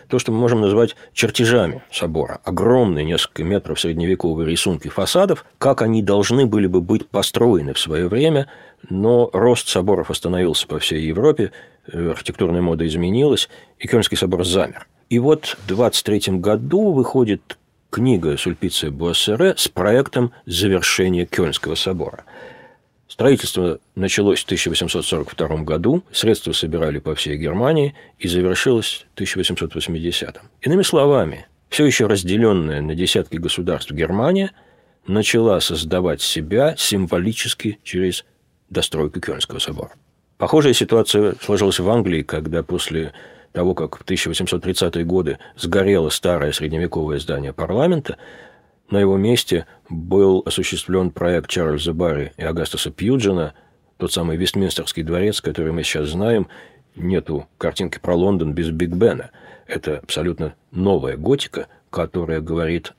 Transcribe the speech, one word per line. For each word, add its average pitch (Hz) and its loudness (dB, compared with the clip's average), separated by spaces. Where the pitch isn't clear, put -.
то, 127 0
что 120 -2
мы 110 0
можем 120 4
назвать 107 4
чертежами 113 2
собора. 80 -4
Огромные, 95 2
несколько - -4
метров 90 -2
средневековые 82 -2
рисунки 82 -2
фасадов, 123 0
как 131 2
они 113 2
должны 104 4
были 104 2
бы 90 2
быть 98 0
построены 98 2
в - -4
своё 78 -2
время, 139 2
но 113 4
рост 113 4
соборов 92 0
остановился 87 0
по 78 -6
всей 80 -2
Европе, 101 2
э, 85 -4
архитектурная 87 -2
мода 82 0
изменилась, 95 2
и - -10
Кёльнский - 2
собор 90 0
замер. 90 0
И 117 4
вот 151 2
в 98 -16
двадцать 107 0
третьем 98 0
году 131 2
выходит 123 0
книга 90 2
Сульпиция 82 -4
Буассере 104 0
с - -2
проектом 120 2
завершения 90 0
Кёльнского 80 -2
собора. - -6
Строительство 95 2
началось 98 2
в - -8
тысяча - -2
восемьсот 82 -2
сорок 78 -4
втором 78 -4
году, 87 0
средства 107 0
собирали 80 -2
по 78 -6
всей 73 -6
Германии, 127 0
и - -4
завершилось 92 0
в - -20
тысяча 95 -6
восемьсот 90 -4
восьмидесятом. 82 -6
Иными 175 2
словами, 139 2
всё 151 2
ещё 123 4
разделённая 92 2
на 76 -4
десятки 87 -2
государств 85 -4
Германия 113 0
начала 104 2
создавать 82 -2
себя 110 0
символически 101 -2
через 92 -4
достройку 76 -4
Кёльнского - -8
собора. 71 -8
Похожая 143 4
ситуация 104 2
сложилась 98 2
в 90 0
Англии, 95 2
когда 78 -4
после 80 -6
того, 90 0
как 78 -6
в - -20
тысяча - -4
восемьсот 87 -4
тридцатые 87 -2
годы 82 -2
сгорело 95 2
старое 78 0
средневековое 78 -4
здание 71 -6
парламента, 139 -2
на 98 2
его 98 4
месте 101 0
был 92 4
осуществлён 90 -2
проект 87 -2
Чарльза 80 -2
Барри 78 -2
и - -10
Агастаса 80 -4
Пьюджина, 98 0
тот - -4
самый 82 -2
Вестминстерский 90 -2
дворец, 87 -2
который 80 -4
мы 82 -4
сейчас 76 -4
знаем. 101 0
Нету 85 -4
картинки 82 -6
про 90 -2
Лондон 87 0
без 82 -2
Биг 82 -2
Бена. 90 0
Это - -6
абсолютно 80 -6
новая 82 0
готика, 101 -2
которая 82 -4
говорит 82 -4